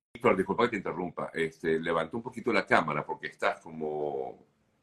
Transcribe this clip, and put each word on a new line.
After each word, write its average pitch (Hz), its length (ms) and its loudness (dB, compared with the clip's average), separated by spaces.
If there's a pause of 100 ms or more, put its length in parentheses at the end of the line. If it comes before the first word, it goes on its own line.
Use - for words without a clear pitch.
(140)
Víctor, 104 240 4
disculpa 95 260 2
que 120 60 4
te 107 80 -4
interrumpa. 85 560 -4
Este, 80 460 0
levanta 82 380 0
un 117 60 -6
poquito 117 280 -4
la 98 140 4
cámara 78 400 2
porque 80 220 -8
estás 95 320 -2
como, 73 880 -6 (360)